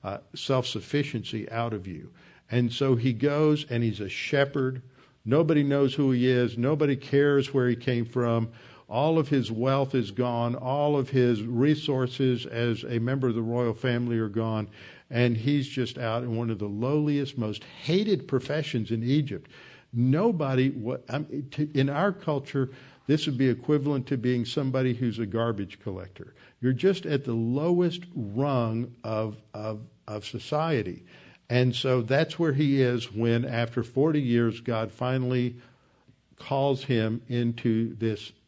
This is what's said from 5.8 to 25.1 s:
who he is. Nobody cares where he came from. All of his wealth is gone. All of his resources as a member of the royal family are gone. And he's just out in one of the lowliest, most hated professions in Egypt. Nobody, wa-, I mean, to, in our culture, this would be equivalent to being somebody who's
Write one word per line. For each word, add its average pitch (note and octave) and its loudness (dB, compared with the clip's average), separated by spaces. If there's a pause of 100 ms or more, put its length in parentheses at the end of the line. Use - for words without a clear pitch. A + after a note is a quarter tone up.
who C#3 2
he B2 4
is. B2 2
Nobody C#3+ 2
cares C#3+ 2
where B2+ 2
he A#2+ 2
came A#2+ -2
from. A#2 0 (380)
All D#3 2
of C#3 0
his C3+ 0
wealth C3+ 0
is A2 0
gone. A#2+ 0
All C#3+ 0
of C3+ 0
his A#2+ 4
resources B2+ 0
as A#2 -2
a A#2 -4
member B2+ 0
of A2+ 0
the A2+ -2
royal A#2 0
family A#2+ 0
are A2 -2
gone. A2 -2 (420)
And A#2+ 2
he's C#3 0
just B2 -4
out A#2+ -2
in A#2+ -4
one A#2 -2
of G#2+ -4
the G#2 -4
lowliest, C#3+ -2
most G#2+ -4
hated F#3+ -2
professions B2+ -2
in A2+ -2
Egypt. B2+ 0 (420)
Nobody, C3+ 2
wa-, B2 -6 (100)
I C#3 -4
mean, D3 -8
to, D3 -2 (100)
in C3+ 4
our E3 0
culture, C#3 -2 (360)
this D3+ 2
would C3+ -2
be C3 4
equivalent C3+ 0
to C#3 -2
being B2 0
somebody C3 0
who's A2+ -2